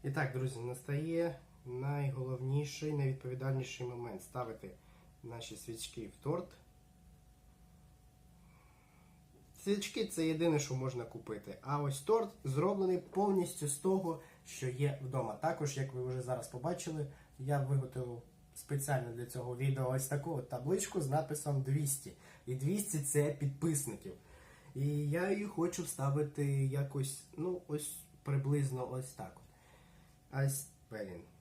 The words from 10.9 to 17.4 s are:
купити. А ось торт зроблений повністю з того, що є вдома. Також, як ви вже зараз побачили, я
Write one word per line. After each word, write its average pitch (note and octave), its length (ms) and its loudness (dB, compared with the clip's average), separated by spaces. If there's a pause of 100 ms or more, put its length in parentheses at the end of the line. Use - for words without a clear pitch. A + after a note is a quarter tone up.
купити. G#2 580 -8
А C#3+ 200 0
ось C#3+ 180 0
торт G#3+ 300 4 (140)
зроблений F#3 540 4
повністю F#3 680 2
з - 80 0
того, F#3 440 2 (260)
що - 220 -4
є C#3 340 2
вдома. B2+ 320 0
Також, D#3 420 0
як C3 180 -2
ви B2+ 100 -2
вже B2+ 180 -2
зараз B2 260 -2
побачили, D#3 580 -2 (320)
я C#3 220 2